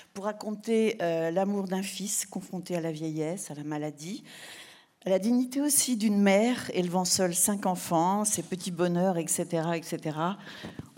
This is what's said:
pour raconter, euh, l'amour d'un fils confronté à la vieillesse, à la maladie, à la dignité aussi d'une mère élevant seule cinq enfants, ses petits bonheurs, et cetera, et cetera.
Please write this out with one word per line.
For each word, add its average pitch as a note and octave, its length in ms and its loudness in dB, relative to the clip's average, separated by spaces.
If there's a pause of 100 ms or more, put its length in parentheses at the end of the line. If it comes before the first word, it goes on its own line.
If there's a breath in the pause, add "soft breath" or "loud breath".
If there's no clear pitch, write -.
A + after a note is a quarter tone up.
(140)
pour F#3+ 100 -10
raconter, G#3+ 800 0
euh, E3 280 2
l'amour F#3+ 380 0
d'un F#3+ 160 -2
fils G3 420 -4
confronté F3+ 500 -6
à E3 60 0
la E3 100 -2
vieillesse, D#3 600 -4
à C#3+ 40 -12
la D3 80 -10
maladie, D3+ 600 -6 (840 loud breath)
à F#3+ 60 2
la F#3+ 80 6
dignité B3 420 2
aussi C#4 340 2
d'une G#3 240 2
mère G3+ 540 4
élevant F3+ 320 0
seule F3+ 300 2
cinq G3+ 320 2
enfants, F3+ 580 2
ses F3 160 0
petits F3+ 300 -6
bonheurs, F3 460 2
et E3 100 -2
cetera, E3+ 500 0
et D3+ 60 -8
cetera. D#3+ 560 -4 (580 loud breath)